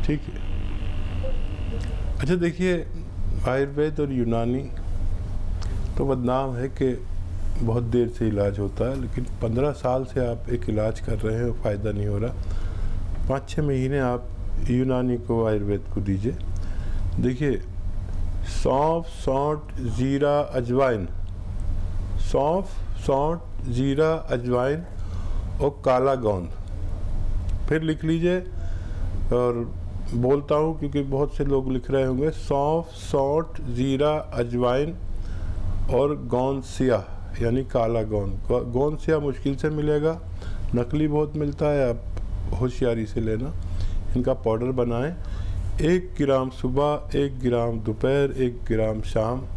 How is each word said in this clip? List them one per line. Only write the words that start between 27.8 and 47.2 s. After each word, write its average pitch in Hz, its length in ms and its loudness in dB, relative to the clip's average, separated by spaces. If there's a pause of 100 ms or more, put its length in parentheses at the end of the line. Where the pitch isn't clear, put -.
लिख 156 220 -2
लीजिए 165 360 2 (960)
और 120 400 0 (400)
बोलता 139 420 2
हूँ 156 240 0
क्योंकि 143 220 -2
बहुत 139 360 0
से 143 80 2
लोग 135 260 2
लिख 127 200 -2
रहे 135 120 4
होंगे, 131 280 2
सौंफ, 151 540 0
सौंठ, 147 760 0
जीरा, 135 500 2
अजवाइन 123 840 0 (1000)
और 143 220 2
गोंद 127 480 0
सिया 120 420 2 (360)
यानी 117 220 2
काला 117 400 2
गोंद। 101 440 -2
गो-, 123 180 0
गोंद 135 320 0
सिया 160 220 2
मुश्किल 139 360 -2
से 151 140 0
मिलेगा, 151 500 2 (560)
नकली 147 320 2
बहुत 147 280 0
मिलता 147 300 -2
है, 143 240 4
आप 117 140 -2 (580)
होशियारी 117 440 0
से 113 160 -2
लेना। 110 320 0 (640)
इनका 131 160 2
पाउडर 117 320 0
बनाएं, 127 500 0 (640)
एक 180 360 2
ग्राम 135 320 2
सुबह, 143 680 0
एक 139 240 0